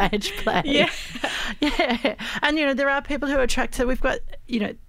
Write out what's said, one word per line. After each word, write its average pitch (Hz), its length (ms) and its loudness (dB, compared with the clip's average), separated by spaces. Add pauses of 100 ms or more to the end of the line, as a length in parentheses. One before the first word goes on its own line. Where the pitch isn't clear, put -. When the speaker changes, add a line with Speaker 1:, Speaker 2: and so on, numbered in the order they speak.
(140)
Speaker 1:
age 214 240 -4
play. - 260 2
Speaker 2:
Yeah. 285 300 4
Speaker 1:
<laughs> - 60 -8 (600)
Yeah. 285 540 2 (280)
And, 302 160 2
you 302 60 2
know, 277 100 2
there 277 140 2
are 277 120 2
people 285 260 -2
who 277 80 0
are 269 60 4
attracted. 247 360 2
So 247 100 2
we've 254 120 2
got, - 200 2 (280)
you 240 120 -2
know, 208 160 -2 (140)